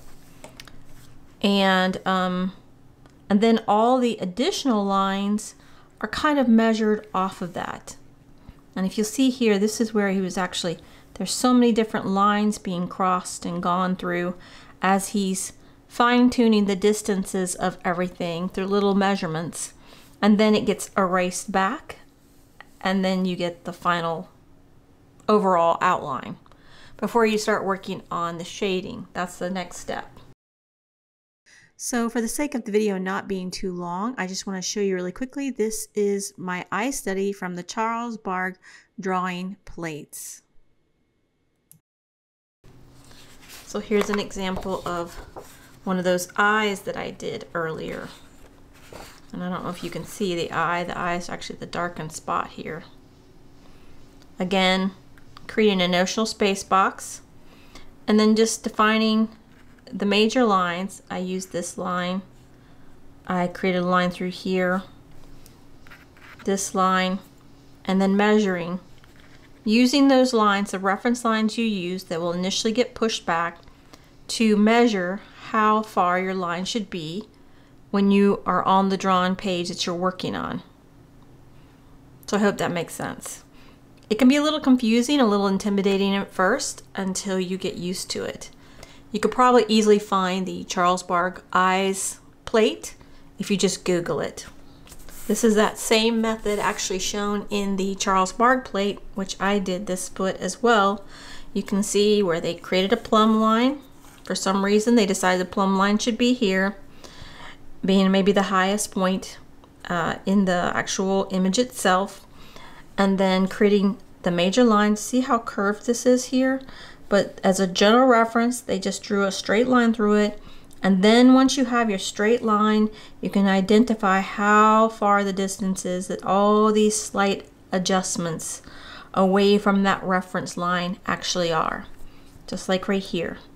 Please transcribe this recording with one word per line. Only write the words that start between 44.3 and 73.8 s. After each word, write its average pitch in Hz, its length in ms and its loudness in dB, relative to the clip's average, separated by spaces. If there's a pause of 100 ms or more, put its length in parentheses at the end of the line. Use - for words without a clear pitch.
of 175 280 -8 (680)
one 190 140 -2
of 180 80 -2
those 180 320 0
eyes 208 460 0
that - 120 -8
I - 160 -8
did - 420 -10
earlier. 160 540 -8 (1300)
And 180 100 -8
I 180 60 -6
don't 180 140 -6
know 165 60 -8
if 180 140 -10
you 170 60 -8
can 165 160 -10
see 185 300 -4
the 165 180 -4
eye. 170 320 -2
The - 120 -8
eye 175 180 -4
is 185 120 -6
actually - 300 -12
the 160 80 -14
darkened 170 480 -8
spot - 380 -6
here. - 340 -12 (1500)
Again, 190 520 2 (560)
creating 202 340 2
a 175 80 2
notional 185 380 0
space 196 360 -2
box - 580 0 (840)
and 214 100 6
then 214 200 6
just 226 260 0
defining 220 640 2 (640)
the 190 120 -2
major 214 380 4
lines. 185 640 0
I 180 100 -6
used 185 320 -6
this 175 260 -8
line. 180 440 -4 (1080)
I 180 200 0
created 180 360 -2
a - 20 -2
line 180 240 2
through 180 220 -6
here, 185 520 -2 (1600)
this 196 320 -2
line, 185 440 0 (640)
and 190 160 2
then 196 160 4
measuring. 190 640 2 (840)
Using 254 440 4
those 254 260 6
lines, 202 380 2
the 190 80 -4
reference 202 440 0
lines 220 340 0
you 233 80 0
use 185 400 -4
that 165 140 -6
will 170 140 -2
initially 190 400 -2
get 240 220 -2
pushed - 300 -4
back 170 340 -4 (720)